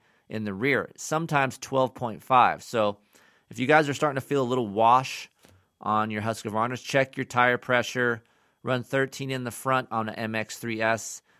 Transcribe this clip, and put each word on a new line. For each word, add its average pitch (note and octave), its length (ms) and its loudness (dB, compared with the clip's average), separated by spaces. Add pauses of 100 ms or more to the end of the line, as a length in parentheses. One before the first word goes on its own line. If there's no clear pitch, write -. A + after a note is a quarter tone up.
(300)
in A2 160 -6
the G#2 80 -4
rear, A2+ 440 0
sometimes D#3 600 -2
twelve C3 360 0
point A2 300 -10
five. G2+ 400 4
So G#2 340 0 (520)
if A2+ 100 -16
you B2 80 0
guys D3+ 200 6
are C#3+ 60 -2
starting C#3 260 -2
to - 60 -12
feel C#3 160 0
a - 20 2
little B2 240 0
wash A#2 640 4 (520)
on G#2+ 300 0
your G#2+ 100 -4
Husqvarnas, A2+ 640 -4
check C3+ 340 0
your C3 80 -4
tire B2 320 2
pressure, A#2+ 640 -2 (400)
run B2+ 200 -2
thirteen C3+ 480 -4
in C3 120 -6
the A#2+ 80 -6
front B2+ 400 -2
on A2 180 -2
an - 60 -10
M A2 200 -6
X A2 220 -6
three A2+ 240 -6
S A2+ 400 -2 (180)